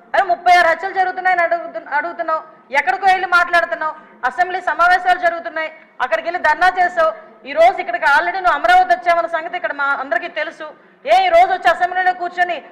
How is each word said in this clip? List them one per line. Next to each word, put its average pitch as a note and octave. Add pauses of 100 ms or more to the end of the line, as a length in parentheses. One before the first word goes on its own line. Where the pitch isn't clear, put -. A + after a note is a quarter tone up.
(160)
అరే F4
ముప్పై F4
ఆరు F4
హత్యలు E4
జరుగుతున్నాయని F#4
అడుగుతు-, E4
అడుగుతున్నాం, D#4+ (280)
ఎక్కడికో F#4
వెళ్ళి F#4+
మాట్లాడుతున్నాం, E4+ (300)
అసెంబ్లీ F4+
సమావేశాలు F4+
జరుగుతున్నాయి, E4 (280)
అక్కడికి D4
వెళ్ళి F4
ధర్నా D#4 (120)
చేసావు, D#4+ (140)
ఈ C4+
రోజు E4+
ఇక్కడికి F4
already D#4+
నువ్వు F4+
అమరావతి F4
వచ్చావన్న E4+
సంగతి E4
ఇక్కడ E4
మా C#4+
అందరికీ C#4+
తెలుసు. D#4 (320)
ఏ F4+
ఈ F4+
రోజు F4+
వచ్చి F#4
అసెంబ్లీలో F4+
కూర్చొని F4